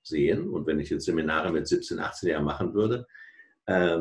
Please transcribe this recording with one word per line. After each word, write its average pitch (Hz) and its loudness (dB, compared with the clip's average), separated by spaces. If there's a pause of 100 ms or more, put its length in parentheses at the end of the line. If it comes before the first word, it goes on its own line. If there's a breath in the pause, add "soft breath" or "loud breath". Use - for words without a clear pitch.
sehen. 78 2
Und 78 -4
wenn 76 2
ich 73 -4
jetzt 76 -2
Seminare 80 0
mit 78 0
siebzehn, - -2
achtzehn 82 -4
Jahren 76 0
machen 73 -2
würde, 110 0 (580 soft breath)
äh, 87 2